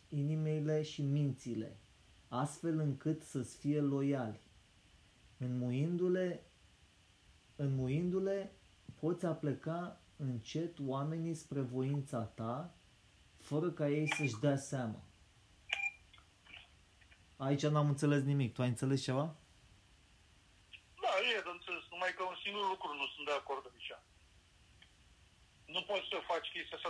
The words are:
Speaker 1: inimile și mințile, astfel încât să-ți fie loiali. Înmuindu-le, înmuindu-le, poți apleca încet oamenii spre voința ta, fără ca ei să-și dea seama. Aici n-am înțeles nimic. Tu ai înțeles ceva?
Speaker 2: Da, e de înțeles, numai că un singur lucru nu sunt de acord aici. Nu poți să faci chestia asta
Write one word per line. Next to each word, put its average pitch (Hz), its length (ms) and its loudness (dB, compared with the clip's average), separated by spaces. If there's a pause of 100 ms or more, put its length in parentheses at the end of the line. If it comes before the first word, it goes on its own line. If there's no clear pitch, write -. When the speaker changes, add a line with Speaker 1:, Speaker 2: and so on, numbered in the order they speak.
Speaker 1:
inimile 156 720 2
și 151 200 -4
mințile, 139 760 0 (500)
astfel 156 520 0
încât 151 420 0
să-ți - 360 -6
fie 147 240 2
loiali. 139 600 2 (960)
Înmuindu-le, 165 1080 0 (1120)
înmuindu-le, 175 960 0 (440)
poți 175 300 0
apleca 160 760 -2 (140)
încet 143 640 -4
oamenii 156 540 -2
spre 143 280 -4
voința 131 600 0
ta, 117 540 -6 (640)
fără 156 340 0
ca 151 180 0
ei 151 180 2
să-și 147 340 0
dea 143 160 4
seama. 123 460 -4 (2250)
Aici 139 280 2
n-am 147 240 6
înțeles 143 340 4
nimic. 139 300 4
Tu - 80 -2
ai 123 60 4
înțeles 131 360 2
ceva? 143 320 0 (1700)
Speaker 2:
Da, 370 80 4 (260)
e 185 40 0
de 175 160 -8
înțeles, - 320 -8
numai 190 260 -2
că 190 80 -4
un 185 200 -4
singur 202 260 -2
lucru - 240 -4
nu 139 200 -4
sunt 147 120 -12
de 147 60 -2
acord 135 320 -2 (100)
aici. - 200 -12 (1800)
Nu - 60 0
poți 196 300 -2
să 180 200 -4
faci 160 220 -2
chestia 165 240 -8
asta 170 120 -4